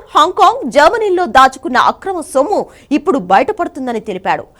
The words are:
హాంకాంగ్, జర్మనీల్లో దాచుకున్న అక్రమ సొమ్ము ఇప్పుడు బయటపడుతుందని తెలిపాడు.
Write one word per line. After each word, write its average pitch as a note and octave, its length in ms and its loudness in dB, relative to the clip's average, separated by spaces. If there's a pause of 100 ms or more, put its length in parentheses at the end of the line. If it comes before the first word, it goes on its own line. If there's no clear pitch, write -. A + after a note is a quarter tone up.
(180)
హాంకాంగ్, F4+ 540 2
జర్మనీల్లో F4+ 540 2
దాచుకున్న C4 520 2
అక్రమ F4+ 440 -2
సొమ్ము C#4 440 -2 (260)
ఇప్పుడు D4 280 -2
బయటపడుతుందని A#3+ 800 -2
తెలిపాడు. F#3 440 -6 (160)